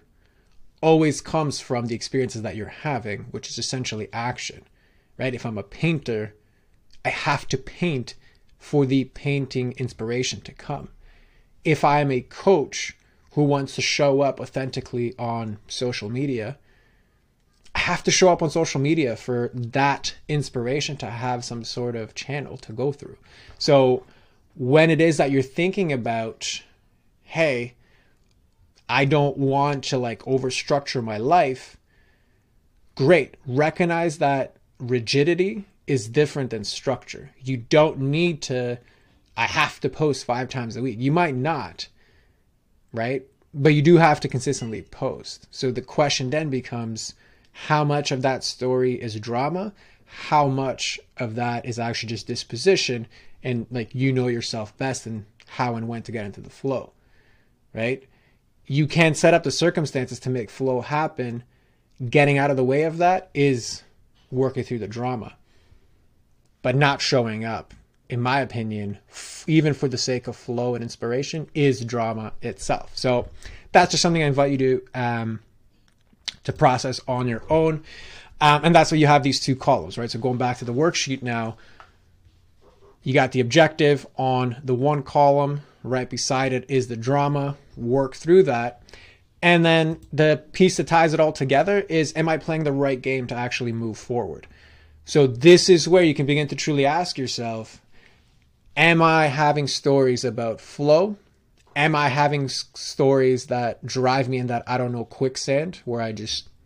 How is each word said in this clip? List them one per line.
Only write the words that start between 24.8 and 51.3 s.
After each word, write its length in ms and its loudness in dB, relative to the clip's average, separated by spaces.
it 100 2
is 160 4
that 140 0
you're 120 2
thinking 500 -2
about, 720 -6
"Hey, 520 -2
I 200 2
don't 320 2
want 460 0
to, 140 -2
like, 280 -4
overstructure 760 -2
my 140 -4
life," 600 0
great. 420 4
Recognize 720 0
that 380 0
rigidity 840 0
is 200 -2
different 440 0
than 140 -8
structure. 680 -8
You 140 -4
don't 420 4
need 440 0
to, 360 -4
"I 80 0
have 340 -2
to 80 -2
post 380 -2
five 220 -4
times 280 -8
a 60 -6
week." 180 -6
You 120 2
might 220 2
not, 540 -6
right? 340 -6
But 220 4
you 80 4
do 140 8
have 240 6
to 80 -6
consistently 540 -4
post. 680 -10
So 200 -4
the 120 -6
question 480 -2
then 200 -2
becomes, 640 -8
how 320 0
much 260 0
of 120 -2
that 220 -2
story 560 0
is 180 -8
drama? 540 -4
How 440 0
much 520 -4
of 200 -6